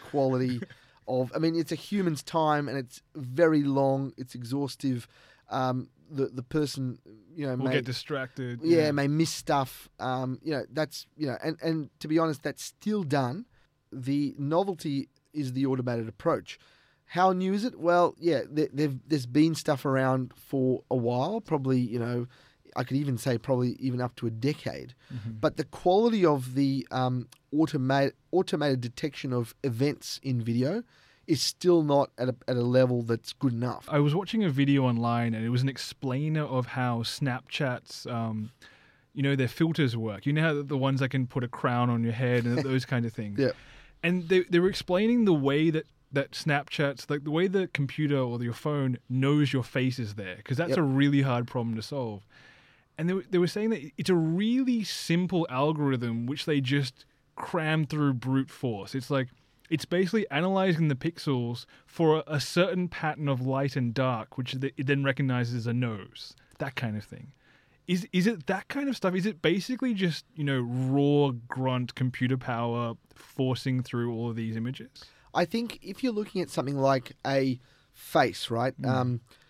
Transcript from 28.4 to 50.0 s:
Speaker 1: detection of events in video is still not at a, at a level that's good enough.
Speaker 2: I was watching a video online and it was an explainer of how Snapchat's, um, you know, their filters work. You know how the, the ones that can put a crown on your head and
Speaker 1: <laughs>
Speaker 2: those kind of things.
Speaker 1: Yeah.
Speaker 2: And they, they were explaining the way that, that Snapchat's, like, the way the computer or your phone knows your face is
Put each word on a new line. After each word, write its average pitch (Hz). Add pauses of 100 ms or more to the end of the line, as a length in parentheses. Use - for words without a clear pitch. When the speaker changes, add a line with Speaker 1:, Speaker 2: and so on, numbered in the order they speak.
Speaker 1:
detection 131
of 120
events 135
in 127
video 127 (420)
is 151
still 175
not 143
at 123
a, 123 (140)
at 127
a 120
level 123
that's 113
good 135
enough. 117
Speaker 2:
I 151
was 147
watching 202
a 180
video 139
online 117
and 110
it 117
was 123
an 135
explainer 143
of 127
how 123
Snapchat's, -
um, 113 (600)
you -
know, 139
their 127
filters 156
work. 110
You 143
know 156
how 160
the, 143
the 143
ones 135
that 131
can 127
put 123
a -
crown 123
on 117
your 117
head 123
and 120
Speaker 1:
<laughs> 127
Speaker 2:
those 131
kind 120
of 113
things. 104
Speaker 1:
Yeah. 131 (520)
Speaker 2:
And 175
they, 185
they 175
were 180
explaining 220
the 190
way 147
that, 156 (240)
that 135
Snapchat's, 143
like, 147
the 151
way 170
the 190
computer 143
or 120
your 117
phone 135 (100)
knows 135
your 131
face 131
is 110